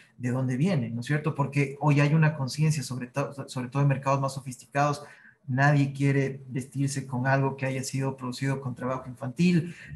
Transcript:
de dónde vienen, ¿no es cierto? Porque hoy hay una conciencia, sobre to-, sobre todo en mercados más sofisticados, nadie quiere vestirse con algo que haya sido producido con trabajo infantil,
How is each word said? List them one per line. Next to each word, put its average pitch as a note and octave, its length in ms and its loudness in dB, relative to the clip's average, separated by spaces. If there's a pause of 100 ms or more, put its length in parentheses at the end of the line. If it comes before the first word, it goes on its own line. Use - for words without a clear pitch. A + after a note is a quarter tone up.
(180)
de A#2+ 120 -2
dónde B2+ 280 0
vienen, C3+ 360 0
¿no A#2 60 -4
es A#2+ 60 -8
cierto? D3 280 0
Porque C#3 460 0
hoy C#3+ 200 6
hay C#3+ 120 4
una D#3 240 4
conciencia, C3+ 460 0
sobre A#2+ 240 -6
to-, - 420 -6
sobre B2 200 -6
todo C#3 140 0
en C#3+ 60 4
mercados C3+ 320 2
más C3+ 140 -2
sofisticados, C#3+ 680 -2 (420)
nadie C#3 460 4
quiere C#3 560 0
vestirse C3+ 560 -4
con B2 220 -4
algo C3+ 300 2
que C3 100 -4
haya C3 160 -4
sido C3+ 340 -4
producido C3+ 440 -4
con B2+ 160 -6
trabajo B2+ 320 -6
infantil, E3+ 680 0 (220)